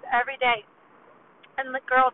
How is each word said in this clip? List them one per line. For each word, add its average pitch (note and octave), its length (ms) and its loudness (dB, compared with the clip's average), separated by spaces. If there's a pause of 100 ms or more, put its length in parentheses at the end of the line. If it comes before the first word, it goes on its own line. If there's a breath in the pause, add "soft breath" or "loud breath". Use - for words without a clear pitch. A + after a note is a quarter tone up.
(120)
every B3 300 -2
day. A#3+ 240 0 (920)
And C4 160 -6
the C4 160 -6
girls, B3+ 260 4